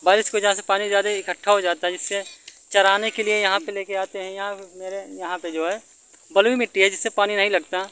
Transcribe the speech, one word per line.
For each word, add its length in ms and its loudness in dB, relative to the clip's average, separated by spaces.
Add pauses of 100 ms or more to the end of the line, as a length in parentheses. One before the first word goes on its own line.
बारिश 260 4
की 80 -2
वजह 160 2
से 80 -8
पानी 260 0
ज़्यादा 220 2
इकट्ठा 420 -2
हो 80 4
जाता 260 -2
है, 60 0
जिससे 320 -6 (460)
चराने 400 4
के 120 -4
लिए 200 0
यहाँ 180 2
पे 120 -10
लेके 220 -6
आते 240 -4
हैं। 140 -10
यहाँ 440 -10
मेरे 300 -10 (120)
यहाँ 200 -6
पे 120 -8
जो 180 -4
है 140 -4 (500)
बलुई 220 4
मिट्टी 260 -2
है, 100 6
जिससे 180 -4
पानी 280 0
नहीं 140 2
लगता। 420 -2